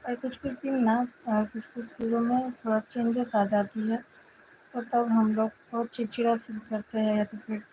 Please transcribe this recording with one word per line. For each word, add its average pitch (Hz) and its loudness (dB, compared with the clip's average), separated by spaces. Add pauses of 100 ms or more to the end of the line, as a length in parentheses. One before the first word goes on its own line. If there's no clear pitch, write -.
और 247 -4
कुछ 247 -8
कुछ 269 -6
दिन 262 0
ना, 233 4 (220)
अ, 214 2
कुछ 220 -8
कुछ - -12
चीज़ों 226 -2
में 247 0
थोड़ा 220 0
चेंजेस 233 -2
आ 202 4
जाती 208 0
है, 240 -2 (680)
तो 247 -4
तब 233 0
हम 220 4
लोग 220 0 (220)
बहुत 233 -4
चिड़चिड़ा 233 0
फील 226 -10
करते 214 -6
हैं 214 2
या 208 2
तो 208 -8
फिर 214 -8 (100)